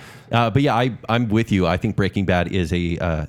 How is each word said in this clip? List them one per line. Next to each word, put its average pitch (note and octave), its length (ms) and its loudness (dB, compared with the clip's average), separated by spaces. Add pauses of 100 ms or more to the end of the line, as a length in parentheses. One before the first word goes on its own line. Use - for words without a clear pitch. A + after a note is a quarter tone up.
(320)
Uh, A#2 180 2
but B2 120 2
yeah, C#3 140 2
I, B2 200 0 (140)
I'm A#2 200 0
with A2 220 2
you. F#2 140 4
I E2+ 120 2
think G#2 180 -4
Breaking G2 300 -2
Bad F2 260 0
is F2+ 220 -2
a, F2 260 -2
uh, D#2 300 -2